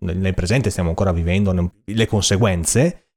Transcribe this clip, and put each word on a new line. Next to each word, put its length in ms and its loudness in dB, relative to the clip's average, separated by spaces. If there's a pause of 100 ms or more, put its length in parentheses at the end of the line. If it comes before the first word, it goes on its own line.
nel, 180 -4
nel 160 0
presente 360 0
stiamo 200 0
ancora 240 0
vivendo 400 0
ne-, 180 0 (140)
le 200 0
conseguenze. 1120 0